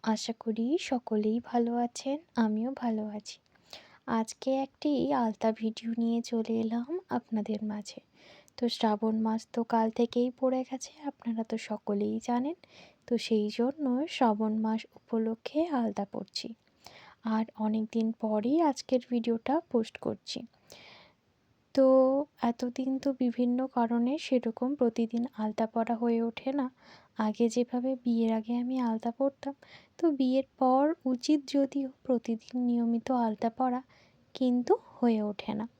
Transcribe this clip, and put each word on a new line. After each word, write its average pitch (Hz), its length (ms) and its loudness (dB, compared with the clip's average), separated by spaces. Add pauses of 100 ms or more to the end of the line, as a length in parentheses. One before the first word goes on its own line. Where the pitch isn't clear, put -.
আশা 220 360 -2
করি 226 420 0
সকলেই 220 640 0
ভালো 233 300 0
আছেন, 240 440 -2 (160)
আমিও 220 400 0
ভালো 220 300 -2
আছি। 214 340 -12 (680)
আজকে 226 460 -2
একটি 269 640 0
আলতা 226 380 0
ভিডিও 220 460 -4
নিয়ে 233 240 0
চলে 226 380 -2
এলাম 240 400 -2 (100)
আপনাদের 220 540 -4
মাঝে। 208 380 -8 (560)
তো 240 120 2
শ্রাবণ 220 520 0
মাস 220 320 -2
তো 233 100 0
কাল 226 260 2
থেকেই 240 500 0
পড়ে 262 320 2
গেছে, 262 200 -10 (140)
আপনারা 226 380 -4
তো 226 140 -4
সকলেই 208 680 -4
জানেন। 247 300 -2 (540)
তো 240 100 0
সেই 214 400 0
জন্য 277 500 0
শ্রাবণ 220 500 2
মাস 220 280 0 (100)
উপলক্ষে 226 720 -2
আলতা 233 380 -2
পরছি। - 480 -10 (720)
আর 220 220 0 (100)
অনেক 214 360 0
দিন 226 200 0
পরেই 226 500 0
আজকের 262 380 2 (100)
ভিডিওটা 240 520 0 (100)
পোস্ট 226 260 -2
করছি। - 440 -6 (1300)
তো 262 520 6 (160)
এতদিন 254 580 -2
তো 277 200 0
বিভিন্ন 247 480 0
কারণে 240 500 2
সেরকম 247 580 0
প্রতিদিন 233 500 0 (120)
আলতা 214 300 -2
পরা 226 280 -2
হয়ে 233 260 0
ওঠে 233 320 -4
না, 262 180 -2 (460)
আগে 220 320 0
যেভাবে 247 540 -2
বিয়ের 226 300 2
আগে 220 240 -2
আমি 254 220 -2
আলতা 233 320 -2
পরতাম। 277 420 -2 (440)
তো 330 140 4
বিয়ের 262 320 2 (160)
পর 269 340 4 (120)
উচিত 269 420 2
যদিও 277 420 0 (140)
প্রতিদিন 233 580 -2
নিয়মিত 233 500 0
আলতা 233 380 0
পরা, 254 320 -2 (520)
কিন্তু 247 420 2 (240)
হয়ে 226 220 4
ওঠে 208 320 -4
না। 220 140 -6 (120)